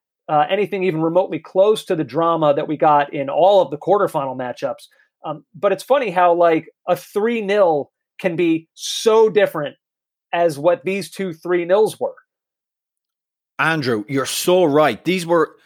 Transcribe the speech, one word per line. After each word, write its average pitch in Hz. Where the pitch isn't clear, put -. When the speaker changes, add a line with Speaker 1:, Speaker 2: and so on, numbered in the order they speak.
Speaker 1:
uh, 151
anything 196
even 165
remotely 175
close 214
to 190
the 156
drama 156
that 147
we 156
got 147
in 139
all 180
of -
the 147
quarterfinal 156
matchups. 123
Um, 156
but 196
it's 190
funny 254
how, 175
like, 170
a 180
three 220
nil 190
can 175
be 160
so 220
different 175
as 170
what 170
these 190
two 190
three 175
nils 190
were. 117
Speaker 2:
Andrew, 131
you're 135
so 180
right. 143
These 180
were, 165